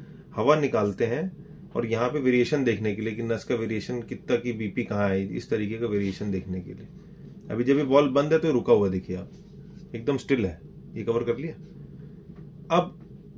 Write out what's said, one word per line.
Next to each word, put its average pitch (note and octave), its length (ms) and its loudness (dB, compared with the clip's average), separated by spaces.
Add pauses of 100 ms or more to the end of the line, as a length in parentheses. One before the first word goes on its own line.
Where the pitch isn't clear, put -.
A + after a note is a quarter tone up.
(360)
हवा A#2+ 200 6
निकालते A#2 500 2
हैं D3+ 420 -4 (280)
और A#2 100 0
यहाँ A2+ 240 2
पे D3 100 0
वेरिएशन B2+ 440 4
देखने G#2+ 320 2
के A2 60 -6
लिए A2 140 -2
कि A#2 80 -4
नस A2+ 200 -2
का B2+ 120 0
वेरिएशन A2+ 460 -2
कितना, - 340 -2
की A#2 180 -2
बीपी G#2+ 300 -4
कहाँ G2+ 260 2
है, G2 260 0
इस A#2+ 140 -8
तरीके G#2+ 280 0
का A#2 80 -2
वेरिएशन G2+ 460 0
देखने F#2 300 -4
के - 120 -12
लिए। - 140 -14 (640)
अभी A2+ 120 0
जब C3+ 140 4
ये D3+ 60 2
वॉल C#3 260 6
बंद D3 240 4
है, D#3+ 60 6
तो D#3+ 80 2
ये D3+ 60 4
रुका A#2+ 200 4
हुआ G#2 120 6
है, F#2 60 2
देखिए F#2 260 -4
आप, F2+ 140 -12 (640)
एकदम B2+ 220 0
still A#2+ 280 0
है। E2+ 160 -4 (340)
ये A2 80 -6
cover A#2 200 0
कर A#2 140 0
लिया। - 420 -12 (920)
अब F3 260 2 (400)